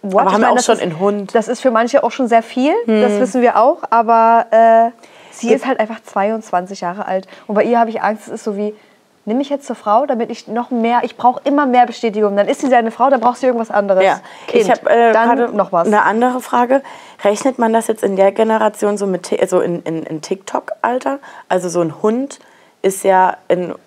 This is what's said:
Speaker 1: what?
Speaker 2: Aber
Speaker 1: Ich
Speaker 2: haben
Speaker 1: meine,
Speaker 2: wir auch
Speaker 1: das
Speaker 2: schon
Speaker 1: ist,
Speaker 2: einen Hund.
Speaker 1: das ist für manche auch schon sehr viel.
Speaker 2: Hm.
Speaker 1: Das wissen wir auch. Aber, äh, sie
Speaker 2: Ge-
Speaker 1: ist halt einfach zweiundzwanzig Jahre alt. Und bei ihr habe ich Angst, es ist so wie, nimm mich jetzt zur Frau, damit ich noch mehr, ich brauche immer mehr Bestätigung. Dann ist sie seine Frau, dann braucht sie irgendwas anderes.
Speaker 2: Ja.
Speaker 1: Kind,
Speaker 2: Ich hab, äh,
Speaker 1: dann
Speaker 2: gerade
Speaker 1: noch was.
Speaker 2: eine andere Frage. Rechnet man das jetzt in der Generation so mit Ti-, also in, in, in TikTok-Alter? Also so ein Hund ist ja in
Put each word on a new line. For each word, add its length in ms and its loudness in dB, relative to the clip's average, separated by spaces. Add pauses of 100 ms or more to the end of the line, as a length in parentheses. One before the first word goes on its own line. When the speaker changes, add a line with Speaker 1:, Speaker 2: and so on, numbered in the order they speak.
Speaker 1:
what? 180 2
Speaker 2:
Aber 80 2
Speaker 1:
Ich 60 2
Speaker 2:
haben 80 2
Speaker 1:
meine, 0 -
Speaker 2:
wir 100 4
auch 40 2
Speaker 1:
das 100 0
Speaker 2:
schon 100 4
Speaker 1:
ist, 60 -6
Speaker 2:
einen 180 -6
Hund. 340 -2
Speaker 1:
das 140 0
ist 120 -4
für 120 0
manche 320 2
auch 80 -2
schon 160 -2
sehr 160 4
viel. 280 -2 (120)
Speaker 2:
Hm. 180 2
Speaker 1:
Das 160 2
wissen 240 0
wir 160 2
auch. 200 2 (120)
Aber, 640 4
äh, 380 6 (420)
sie 160 -8
Speaker 2:
Ge- 80 4
Speaker 1:
ist 100 -6
halt 140 -2
einfach 240 -6
zweiundzwanzig 800 -4
Jahre 240 -8
alt. 200 -6 (220)
Und 80 -2
bei 80 2
ihr 160 2
habe 100 2
ich 120 -8
Angst, 260 -4
es 60 -12
ist 100 -14
so 120 -6
wie, 180 -6 (520)
nimm 120 -2
mich 100 -4
jetzt 180 -8
zur 100 -8
Frau, 300 0
damit 240 -4
ich 180 -14
noch 220 -6
mehr, 320 0
ich 140 -8
brauche 280 0
immer 220 2
mehr 200 4
Bestätigung. 500 -2
Dann 120 2
ist 140 -4
sie 60 -2
seine 220 2
Frau, 200 0
dann 100 2
braucht 180 0
sie 80 -2
irgendwas 240 -2
anderes. 340 2
Speaker 2:
Ja. 160 2 (280)
Speaker 1:
Kind, 160 2
Speaker 2:
Ich 60 0
hab, 180 0
äh, 240 4
Speaker 1:
dann 240 2
Speaker 2:
gerade 200 -2
Speaker 1:
noch 160 -2
was. 140 0
Speaker 2:
eine 160 2
andere 380 0
Frage. 420 0 (400)
Rechnet 360 0
man 140 2
das 140 0
jetzt 160 -4
in 140 -2
der 160 4
Generation 680 0
so 80 -4
mit 180 -4
Ti-, 160 -4
also 200 0
in, 220 -4
in, 220 -6
in 160 -10
TikTok-Alter? 1000 -6 (280)
Also 200 -2
so 120 -2
ein 220 -4
Hund 360 -2 (440)
ist 220 -2
ja 320 2 (120)
in 260 -2 (120)